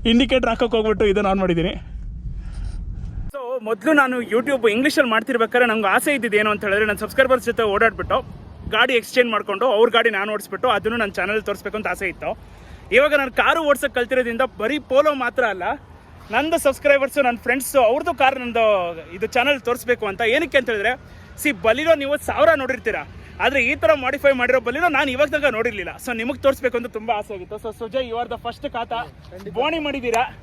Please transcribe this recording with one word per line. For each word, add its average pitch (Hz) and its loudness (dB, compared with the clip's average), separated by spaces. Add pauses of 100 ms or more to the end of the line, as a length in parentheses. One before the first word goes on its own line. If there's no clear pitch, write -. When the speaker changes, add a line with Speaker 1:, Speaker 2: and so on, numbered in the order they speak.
Speaker 1:
ಇಂಡಿಕೇಟರ್ 240 4
ಹಾಕೋಕೆ 233 0
ಹೋಗ್ಬಿಟ್ಟು 214 2
ಇದನ್ನ 202 2
ಆನ್ 190 2
ಮಾಡಿದ್ದೀನಿ. 170 0 (1600)
So, 254 -6
ಮೊದಲು 220 2
ನಾನು 254 4
YouTube 233 2
ಇಂಗ್ಲೀಷಲ್ಲಿ 262 2
ಮಾಡ್ತಿರ್ಬೇಕಾದ್ರೆ 233 2
ನಂಗೆ 220 0
ಆಸೆ 254 2
ಇದ್ದಿದ್ದು 220 -2
ಏನು 214 4
ಅಂತ 208 -2
ಹೇಳಿದ್ರೆ, 208 2
ನನ್ನ 208 -2
ಸಬ್ಸ್ಕ್ರೈಬರ್ಸ್ 254 2
ಜೊತೆ 233 -2
ಓಡಾಡ್ಬಿಟ್ಟು 196 0 (240)
ಗಾಡಿ 247 2
ಎಕ್ಸ್ಚೇಂಜ್ 240 2
ಮಾಡ್ಕೊಂಡು 208 -2
ಅವ್ರ 226 4
ಗಾಡಿ 226 4
ನಾನು 208 -4
ಓಡಿಸ್ಬಿಟ್ಟು 202 -4
ಅದನ್ನು 214 0
ನನ್ನ 208 -2
ಚಾನಲ್ 202 -2
ತೋರಿಸ್ಬೇಕು 202 -6
ಅಂತ 214 -6
ಆಸೆ 180 -4
ಇತ್ತು. 160 -8 (540)
ಇವಾಗ 285 4
ನಾನು 262 -2
ಕಾರು 285 2
ಓಡ್ಸೋಕೆ 285 0
ಕಲ್ತಿರೋದ್ರಿಂದ 240 -2 (180)
ಬರೀ 226 -2
Polo 294 2
ಮಾತ್ರ 247 -2
ಅಲ್ಲ, 190 -4 (680)
ನಂದು 302 0
ಸಬ್ಸ್ಕ್ರೈಬರ್ಸು, 277 2
ನನ್ನ 240 2
ಫ್ರೆಂಡ್ಸು, 254 2
ಅವ್ರದ್ದು 285 2
ಕಾರ್ 262 2
ನಂದು 214 2 (240)
ಇದು 196 -6
ಚಾನಲ್ 262 2
ತೋರಿಸ್ಬೇಕು 233 -2
ಅಂತ. 196 -6
ಏನಕ್ಕೆ 269 2
ಅಂತ 254 0
ಹೇಳಿದ್ರೆ, 220 0 (440)
ಸಿ, 294 2
Baleno 254 2
ನೀವು 277 -2
ಸಾವಿರ 262 2
ನೋಡಿರ್ತೀರಾ, 226 -6 (320)
ಆದರೆ 247 2
ಈ 285 0
ಥರ 320 2
ಮಾಡಿಫೈ 277 2
ಮಾಡಿರೋ 254 2
Baleno 285 0
ನಾನು 277 2
ಇವಾಗ 269 2
ತನಕ 294 -2
ನೋಡಿರ್ಲಿಲ್ಲ. 208 -4 (160)
So, 240 -4
ನಿಮಗೆ 240 -4
ತೋರಿಸ್ಬೇಕು 269 0
ಅಂತ 233 -4
ತುಂಬ 226 -8
ಆಸೆ 208 -4
ಆಗಿತ್ತು. 185 -12
So, 208 -12
ಸುಜಯ್, 233 -6
you 240 -4
are 233 -6
the 226 -10
first 254 -10
ಕಾತ, 233 -8
Speaker 2:
ಖಂಡಿತ. 196 -12
Speaker 1:
ಬೋಣಿ 302 -2
ಮಾಡಿದ್ದೀರಾ. 254 -4